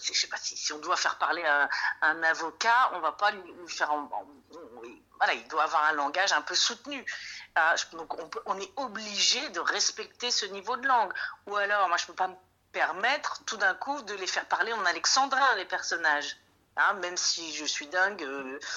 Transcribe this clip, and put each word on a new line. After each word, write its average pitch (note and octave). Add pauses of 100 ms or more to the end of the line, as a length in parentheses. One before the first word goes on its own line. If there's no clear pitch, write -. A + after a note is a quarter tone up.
je D3
sais -
pas -
si, -
si -
on D3+
doit E3+
faire -
parler D#3+
un, C#3+ (320)
un D#3+
avocat, E3
on F3+
va D#3
pas G#3
lui, F#3
lui E3
faire D3+
en, D3+
en, G3 (920)
voilà, F#3+
il A2+
doit D#3
avoir D#3
un D#3
langage D#3
un D3+
peu F3+
soutenu. B3 (500)
Ah, E3
je, -
donc E3
on D#3+
peut, A3
on G3
est F#3+
obligé G#3+
de F3
respecter G#3+
ce G#3+
niveau G3
de B3
langue. A#3 (340)
Ou G3+
alors, G3+
moi, E3+
je F3
peux F3
pas F#3
me F#3 (380)
permettre F#3+
tout A3+
d'un G3
coup C#4
de G#3
les F#3+
faire -
parler G3
en G#3
alexandrin, C4
les F#3+
personnages. E3 (380)
Hein, E3+
même F3
si E3
je D3+
suis D3
dingue, F#3
euh, C3+ (180)